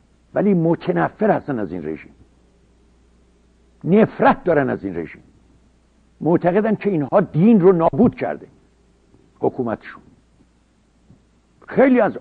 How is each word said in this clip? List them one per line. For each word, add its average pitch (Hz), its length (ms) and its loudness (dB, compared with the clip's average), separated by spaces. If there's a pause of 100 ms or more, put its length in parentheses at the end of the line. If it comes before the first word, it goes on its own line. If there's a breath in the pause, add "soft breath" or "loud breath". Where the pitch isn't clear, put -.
(340)
ولی 196 200 0
متنفر 170 760 -2
هستن 135 280 -4
از 92 140 -8
این 82 140 -10
رژیم، 78 260 -10 (1700)
نفرت 214 600 2
دارن 147 260 0
از 107 140 -6
این 92 120 -8
رژیم، 82 260 -10 (1000)
معتقدن 175 540 0
که 202 160 -4
اینها 160 300 0
دین 190 400 2
رو 185 120 6
نابود 165 420 2
کرده 80 320 -10 (920)
حکومتشون. - 640 -6 (1700)
خیلی 247 320 2
از 180 200 -2